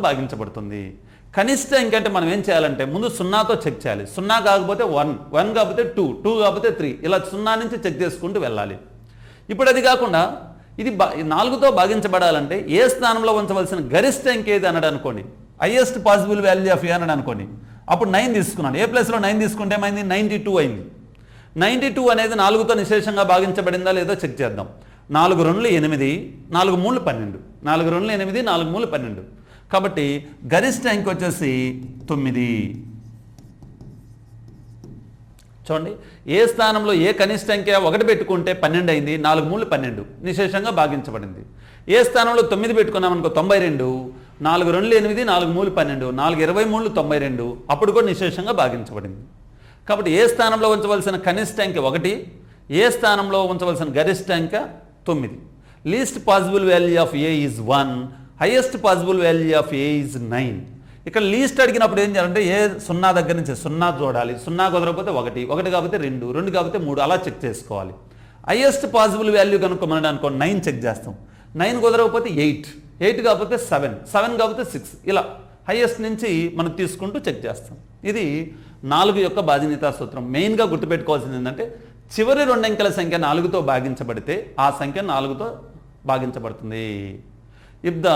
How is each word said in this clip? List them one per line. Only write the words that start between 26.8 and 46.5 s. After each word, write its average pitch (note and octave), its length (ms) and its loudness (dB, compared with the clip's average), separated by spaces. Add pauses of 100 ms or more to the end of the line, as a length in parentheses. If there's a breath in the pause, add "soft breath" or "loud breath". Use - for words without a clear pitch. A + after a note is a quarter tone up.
మూడు A#3+ 240 0
పన్నెండు, A2 320 -6 (300)
నాలుగు E3 260 2
రెండ్లు G#3 220 -2
ఎనిమిది, F#3+ 220 -4 (100)
నాలుగు E3+ 260 0
మూడు A3+ 200 -2
పన్నెండు. A2 280 -8 (500 soft breath)
కాబట్టి F#3 320 0 (480 loud breath)
గరిష్ట A3+ 400 0
అంకె G3 200 -2
వచ్చేసి E3 380 -2 (580)
తొమ్మిది. B2+ 400 -2 (3250)
చూడండి, D#3+ 240 -4 (460 loud breath)
ఏ - 20 6 (120)
స్థానంలో G#3+ 420 2 (120)
ఏ G#3 140 4
కనిష్ట G3+ 360 0
అంకె G3 220 2 (100)
ఒకటి G3+ 220 2
పెట్టుకుంటే F3+ 420 0 (120)
పన్నెండు E3+ 300 2
అయింది, D3 200 0 (140)
నాలుగు D#3 240 2
మూడు A3 200 -2
పన్నెండు, B2 320 -4 (240)
నిశేషంగా G3 520 -2
భాగించబడింది. A2 640 -2 (540 soft breath)
ఏ B3 140 8
స్థానంలో A#3 420 4
తొమ్మిది A3 280 0
పెట్టుకున్నాం G3 360 2
అనుకో, D#3 140 0 (100)
తొంభై G3 260 4
రెండు, C#3 220 0 (600 loud breath)
నాలుగు E3+ 280 4
రెండ్లు A3 240 4
ఎనిమిది, G#3 320 0
నాలుగు F3 260 2
మూడు G3 220 0
పన్నెండు, C#3 280 -2 (140)
నాలుగు D#3+ 260 2
ఇరవై G3+ 260 2